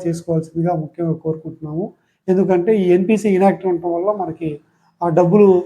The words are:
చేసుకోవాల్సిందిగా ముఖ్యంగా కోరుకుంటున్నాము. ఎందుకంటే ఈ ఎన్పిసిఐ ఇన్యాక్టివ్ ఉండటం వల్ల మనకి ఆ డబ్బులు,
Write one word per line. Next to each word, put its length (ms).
చేసుకోవాల్సిందిగా 680
ముఖ్యంగా 380
కోరుకుంటున్నాము. 800
ఎందుకంటే 480
ఈ 140
ఎన్పిసిఐ 440
ఇన్యాక్టివ్ 380
ఉండటం 200
వల్ల 200
మనకి 480
ఆ 40
డబ్బులు, 580